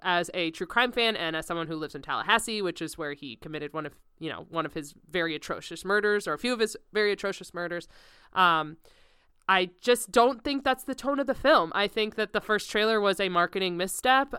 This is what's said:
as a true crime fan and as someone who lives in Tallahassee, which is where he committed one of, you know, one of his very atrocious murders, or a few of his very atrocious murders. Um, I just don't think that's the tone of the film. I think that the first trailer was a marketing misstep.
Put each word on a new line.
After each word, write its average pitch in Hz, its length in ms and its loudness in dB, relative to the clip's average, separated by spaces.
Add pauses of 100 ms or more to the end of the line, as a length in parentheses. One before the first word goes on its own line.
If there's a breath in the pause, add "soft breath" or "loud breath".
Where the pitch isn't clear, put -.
as 175 300 2
a 170 160 -2
true 175 160 -8
crime 247 260 2
fan 226 240 0
and 160 200 -4
as 156 100 -6
someone 165 220 -4
who 160 80 -6
lives 156 180 -8
in 139 80 -10
Tallahassee, 208 580 0
which 175 220 -4
is 156 160 -8
where 147 160 -6
he 139 220 -14
committed 151 360 -10
one 156 140 -6
of, 147 80 -12 (240)
you 165 100 -8
know, 131 220 -10
one 160 160 -4
of - 80 -10
his 147 200 -10 (160)
very 165 240 -2
atrocious - 500 -10
murders, 208 440 0
or 156 60 -2
a 147 40 -6
few 247 140 -2
of 240 60 -2
his 220 180 -2 (160)
very 208 200 2
atrocious 196 420 -6
murders. 175 340 -8 (460 soft breath)
Um, 160 420 4 (720 soft breath)
I 185 220 4 (100)
just 240 320 2
don't 240 320 4
think 277 200 -2
that's 254 200 0
the 269 100 -6
tone 269 240 -2
of 277 80 0
the 262 80 0
film. 240 400 4
I 202 140 0
think 214 280 -2
that 214 160 -2
the 208 80 0
first 208 300 -2
trailer 220 300 4
was 196 200 2
a 196 80 2
marketing 180 480 0
misstep. 254 640 2